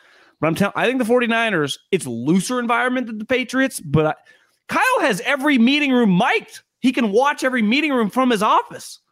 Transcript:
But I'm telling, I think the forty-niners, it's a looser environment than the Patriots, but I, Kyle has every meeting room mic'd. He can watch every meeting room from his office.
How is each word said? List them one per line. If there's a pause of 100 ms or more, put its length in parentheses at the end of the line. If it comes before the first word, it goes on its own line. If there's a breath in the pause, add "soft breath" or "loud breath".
(420 soft breath)
But
I'm
telling,
I
think
the
forty-niners, (120)
it's
a
looser
environment
than
the
Patriots,
but
I, (540 soft breath)
Kyle
has
every
meeting
room
mic'd. (220)
He
can
watch
every
meeting
room
from
his
office. (120)